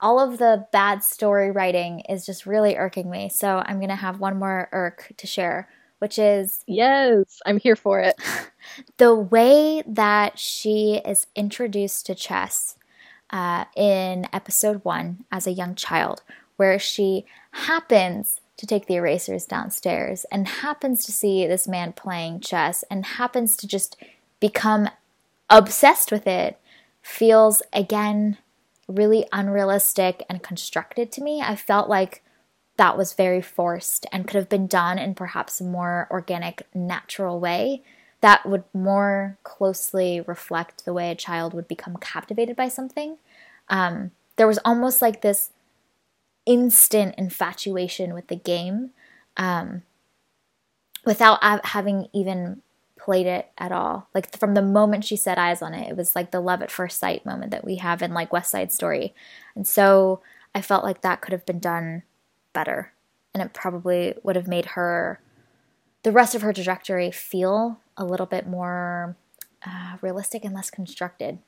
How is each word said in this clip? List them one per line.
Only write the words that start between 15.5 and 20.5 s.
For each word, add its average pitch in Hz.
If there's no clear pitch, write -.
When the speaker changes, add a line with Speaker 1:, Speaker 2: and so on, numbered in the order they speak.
Speaker 1:
young 180
child, -
where 196
she 196
happens 208
to -
take 208
the 190
erasers 175
downstairs -
and 196
happens 285